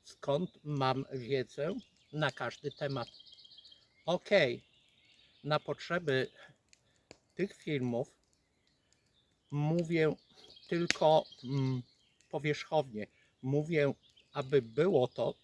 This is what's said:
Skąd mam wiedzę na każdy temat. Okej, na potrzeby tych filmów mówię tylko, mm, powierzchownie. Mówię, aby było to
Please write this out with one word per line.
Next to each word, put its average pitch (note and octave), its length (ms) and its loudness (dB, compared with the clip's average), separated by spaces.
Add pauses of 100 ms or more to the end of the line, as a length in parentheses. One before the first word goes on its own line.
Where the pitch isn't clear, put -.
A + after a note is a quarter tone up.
Skąd - 600 -4
mam C3+ 500 -2
wiedzę C3+ 600 -4 (400)
na D3 180 -2
każdy - 400 -8
temat. C3+ 360 -6 (960)
Okej, D#3+ 580 2 (800)
na D3 160 0
potrzeby E3 720 -2 (1040)
tych G3 180 -4
filmów B2+ 640 -4 (1400)
mówię D#3 640 2 (520)
tylko, E3+ 580 4 (180)
mm, C3 400 0 (460)
powierzchownie. C#3+ 800 -2 (340)
Mówię, D3 520 0 (400)
aby C3+ 280 2
było B2+ 460 2
to C3 260 -4 (100)